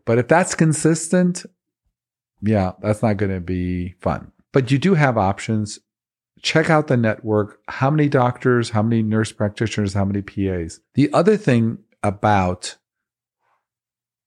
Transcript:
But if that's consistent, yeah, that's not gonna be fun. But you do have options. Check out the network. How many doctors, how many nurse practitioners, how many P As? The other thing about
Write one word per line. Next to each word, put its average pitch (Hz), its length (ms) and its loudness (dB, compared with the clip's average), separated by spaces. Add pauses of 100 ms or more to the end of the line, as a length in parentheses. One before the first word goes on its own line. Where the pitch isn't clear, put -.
But 117 140 2
if 120 100 -2
that's 175 260 2
consistent, 165 920 0 (960)
yeah, 101 400 0
that's 107 200 -2
not 107 160 0
gonna 95 220 -2
be 90 600 -4
fun. - 300 -4 (200)
But 127 180 0
you 139 80 2
do 180 160 2
have 139 240 2
options. 104 640 -2 (640)
Check 160 280 0
out 156 180 2
the 131 100 2
network. 107 680 -2
How - 220 -2
many 151 180 2
doctors, 123 600 2
how 107 140 0
many 113 180 2
nurse 110 300 0
practitioners, 104 640 -4
how 98 120 0
many 101 160 -2
P 98 280 -4
As? 85 320 -6 (120)
The 143 180 2
other 190 260 4
thing 117 420 0 (240)
about 101 720 0 (1500)